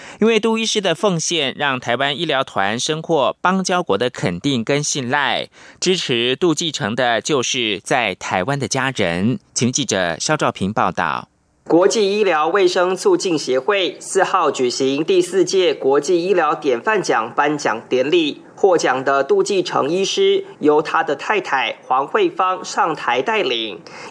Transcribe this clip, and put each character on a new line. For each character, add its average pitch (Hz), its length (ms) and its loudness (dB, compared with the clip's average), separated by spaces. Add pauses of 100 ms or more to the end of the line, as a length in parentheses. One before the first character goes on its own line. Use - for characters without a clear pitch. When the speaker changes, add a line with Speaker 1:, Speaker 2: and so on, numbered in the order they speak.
(200)
Speaker 1:
因 214 80 4
为 226 100 4
杜 220 180 0
医 226 80 -2
师 220 160 -2
的 180 140 0
奉 185 240 0
献， 151 400 -2
让 135 220 0
台 120 160 0
湾 139 200 -2
医 170 80 -6
疗 135 200 0
团 104 340 -2
深 156 240 -4
获 156 380 0
邦 185 240 0
交 180 180 0
国 - 160 0
的 123 100 0
肯 90 300 -4
定 135 240 -2
跟 143 180 0
信 135 300 -4
赖。 127 380 -2 (320)
支 180 160 2
持 127 400 0
杜 170 180 2
继 165 160 -4
成 120 240 -4
的 120 260 0
就 131 220 0
是 113 400 -2
在 117 320 0
台 92 300 -2
湾 139 120 -2
的 127 120 -4
家 131 260 -2
人。 95 460 0 (120)
请 123 200 0
记 139 120 0
者 87 360 0
肖 156 160 -2
兆 143 160 0
平 98 200 -4
报 104 200 0
道。 76 380 -4 (380)
Speaker 2:
国 170 180 6
际 208 320 0
医 214 60 2
疗 160 240 2
卫 185 180 2
生 180 280 0
促 180 220 2
进 165 220 0
协 127 200 -2
会 180 420 -2
四 190 240 0
号 170 260 2
举 127 180 0
行 139 360 0
第 185 180 2
四 175 220 2
届 180 280 2
国 135 280 2
际 170 240 2
医 190 100 2
疗 160 220 2
典 127 240 0
范 214 200 0
奖 117 340 0
颁 147 240 2
奖 113 300 -2
典 127 200 2
礼。 160 340 0 (120)
获 180 240 4
奖 131 240 2
的 139 220 2
杜 196 180 2
继 190 180 0
成 131 300 0
医 185 140 0
师 196 400 2 (160)
由 151 200 4
他 160 220 0
的 147 140 -2
太 208 240 -2
太 123 440 -2
黄 135 220 0
慧 185 240 2
芳 185 340 -2
上 175 300 -2
台 - 260 -2
带 220 220 0
领， 113 380 -4 (300)